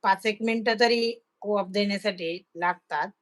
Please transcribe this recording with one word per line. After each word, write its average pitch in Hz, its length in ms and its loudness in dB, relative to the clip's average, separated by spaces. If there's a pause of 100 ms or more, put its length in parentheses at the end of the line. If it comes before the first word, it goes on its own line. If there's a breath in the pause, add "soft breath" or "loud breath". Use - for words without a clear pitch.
पाच 196 220 2
एक 214 160 -2
मिनिटं 226 380 0
तरी 233 320 4 (340)
वाफ 202 260 0
देण्यासाठी 190 640 -2 (200)
लागतात. 175 520 -2 (120)